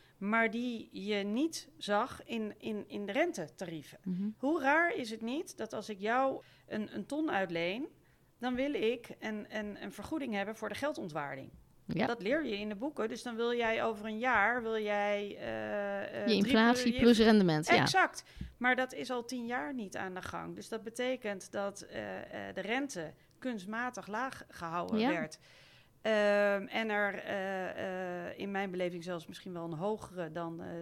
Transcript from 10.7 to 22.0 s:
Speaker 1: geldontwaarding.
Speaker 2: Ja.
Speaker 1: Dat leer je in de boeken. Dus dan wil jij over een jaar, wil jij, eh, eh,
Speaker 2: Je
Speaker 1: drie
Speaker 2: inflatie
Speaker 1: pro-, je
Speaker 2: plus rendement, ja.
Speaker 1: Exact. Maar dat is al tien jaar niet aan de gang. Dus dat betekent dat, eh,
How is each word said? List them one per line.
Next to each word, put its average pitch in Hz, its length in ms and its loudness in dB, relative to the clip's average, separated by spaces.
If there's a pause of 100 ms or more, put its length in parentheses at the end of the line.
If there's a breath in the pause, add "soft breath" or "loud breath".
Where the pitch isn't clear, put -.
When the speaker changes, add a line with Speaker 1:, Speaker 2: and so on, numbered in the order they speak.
Speaker 1:
geldontwaarding. 151 760 -4 (380)
Speaker 2:
Ja. 202 180 0
Speaker 1:
Dat 233 160 -2
leer 277 240 0
je 208 140 -4
in 208 100 -4
de 214 60 -6
boeken. 220 340 -4
Dus 233 140 -8
dan 233 120 -6
wil 233 180 0
jij 226 300 2
over 214 220 -2
een 220 140 -4
jaar, 240 420 4
wil 220 180 0
jij, 208 600 0
eh, 208 640 -2
eh, - 160 -6
Speaker 2:
Je 208 40 -2
Speaker 1:
drie 220 140 6
Speaker 2:
inflatie 233 460 6
Speaker 1:
pro-, 240 120 4
je 254 60 0
Speaker 2:
plus 233 160 12
rendement, 196 500 8
ja. 339 80 8
Speaker 1:
Exact. - 480 4 (340 loud breath)
Maar 247 180 4
dat 254 180 0
is 269 180 -6
al 240 140 -4
tien 240 200 -4
jaar 277 280 -4
niet 214 240 -6
aan 185 160 -4
de 180 80 -8
gang. 170 340 -6
Dus 196 140 -12
dat 220 140 -6
betekent 226 680 -4
dat, 202 300 -4
eh, - 680 -8